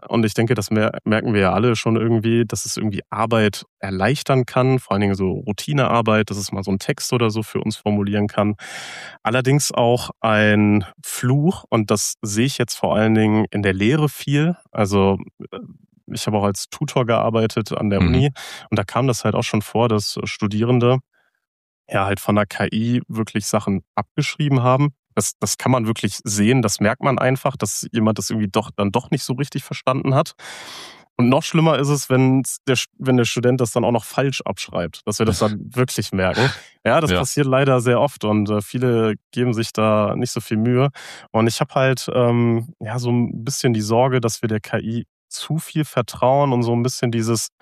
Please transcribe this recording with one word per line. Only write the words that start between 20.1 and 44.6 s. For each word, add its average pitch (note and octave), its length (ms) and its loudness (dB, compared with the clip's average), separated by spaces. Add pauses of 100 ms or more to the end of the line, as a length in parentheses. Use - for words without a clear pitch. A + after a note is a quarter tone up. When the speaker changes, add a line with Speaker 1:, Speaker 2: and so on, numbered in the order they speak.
Speaker 1:
Studierende A#2 720 2 (880)
ja G2 180 0
halt G2 140 -2
von G#2 160 0
der G#2 120 2
K - 240 -4
I A#2 360 0
wirklich A2 380 -4
Sachen G2+ 380 -2 (120)
abgeschrieben C#3 680 -2
haben. C3+ 300 2 (220)
Das, - 240 -2
das - 180 -4
kann - 140 0
man A#2+ 160 2
wirklich G#2+ 360 -4
sehen, G#2+ 380 2
das A2 180 -2
merkt G#2+ 240 0
man C3+ 160 2
einfach, C3+ 380 -2
dass - 340 -6
jemand A2 280 2
das G2+ 100 -8
irgendwie G#2+ 180 -2
doch, - 280 -2
dann G2+ 160 -2
doch - 200 -2
nicht C#3+ 120 -2
so C3+ 100 -6
richtig C#3+ 300 -6
verstanden C3 520 -2
hat. E3 180 0 (840)
Und B2 120 4
noch C#3+ 140 4
schlimmer D#3+ 340 4
ist C#3+ 120 0
es, D3 200 0
wenn's C3 480 2 (100)
der B2+ 100 2
Sch-, - 100 -4 (100)
wenn C3 200 2
der A#2 80 4
Student B2 340 2
das A#2 120 0
dann A#2 120 0
auch A#2+ 80 2
noch A#2 140 0
falsch C3+ 400 -2
abschreibt, F2 600 -6
dass G#2+ 140 -4
wir A2+ 60 2
das G#2 140 0
dann G#2+ 200 0
Speaker 2:
<laughs> - 160 -16
Speaker 1:
wirklich B2 380 -2
merken. F#2 360 0 (360)
Ja, C#3+ 160 4
das C3 100 0
Speaker 2:
Ja. F2 80 2
Speaker 1:
passiert D3 280 0
leider C3 340 4
sehr A#2+ 180 2
oft C#3 240 0
und, G#2+ 260 2
äh, G#2 120 0
viele A2+ 540 0 (160)
geben B2 220 0
sich A2 200 -4
da G#2+ 420 2
nicht A#2+ 160 -4
so - 100 -6
viel A2 160 -4
Mühe. B2 320 2 (420)
Und A2+ 160 2
ich - 120 -2
hab - 160 -4
halt, C3 380 0
ähm, A#2+ 640 2
ja, A#2 200 -8
so A#2+ 120 -2
ein A#2+ 320 -2
bisschen B2+ 300 -2
die G#2+ 80 0
Sorge, B2 400 0
dass A2+ 200 -4
wir A#2 60 -4
der G#2+ 140 -2